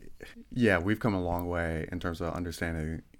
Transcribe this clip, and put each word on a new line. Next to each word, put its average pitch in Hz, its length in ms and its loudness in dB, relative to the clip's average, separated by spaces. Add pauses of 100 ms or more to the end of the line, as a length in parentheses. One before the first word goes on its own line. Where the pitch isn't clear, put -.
(520)
yeah, 110 260 6
we've 101 220 2
come 110 140 2
a 92 80 2
long 87 260 0
way 85 440 0
in 90 80 -4
terms 85 220 -4
of 82 120 -2
understanding 82 680 -4 (180)